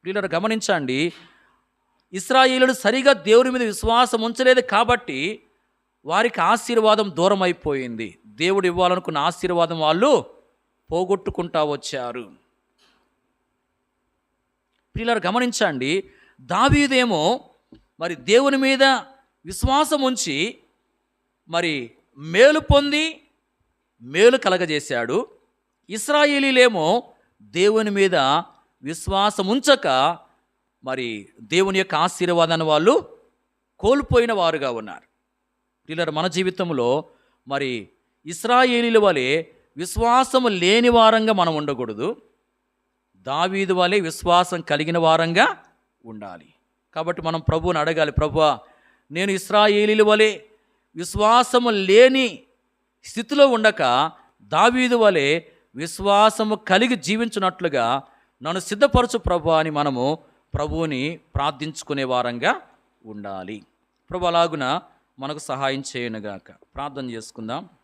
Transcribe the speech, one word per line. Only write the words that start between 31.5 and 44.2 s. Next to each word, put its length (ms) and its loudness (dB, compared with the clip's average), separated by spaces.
యొక్క 180 -2
ఆశీర్వాదాన్ని 680 0
వాళ్ళు 400 2
కోల్పోయిన 540 2
వారుగా 380 0
ఉన్నారు. 320 -10
ప్రియులారా, 260 -4
మన 160 -2
జీవితంలో 760 -2
మరి 420 -6
ఇశ్రాయేలీల 720 0
వలె 460 2
విశ్వాసము 720 0
లేని 420 2
వారంగా 440 4
మనం 220 0
ఉండకూడదు, 680 -6
దావీదు 560 -2
వలె 260 2
విశ్వాసం 640 0